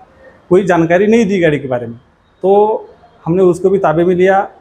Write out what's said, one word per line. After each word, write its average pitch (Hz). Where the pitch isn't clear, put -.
कोई 185
जानकारी 175
नहीं 226
दी 190
गाड़ी 151
के 135
बारे 120
में। 117
तो 208
हमने 175
उसको 185
भी 196
ताबे 170
में 180
लिया 190